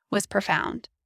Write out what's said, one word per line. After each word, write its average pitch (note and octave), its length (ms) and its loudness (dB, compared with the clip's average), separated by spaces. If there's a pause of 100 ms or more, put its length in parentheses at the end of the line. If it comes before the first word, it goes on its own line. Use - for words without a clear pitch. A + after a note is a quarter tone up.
(100)
was G3+ 160 0
profound. - 640 0 (160)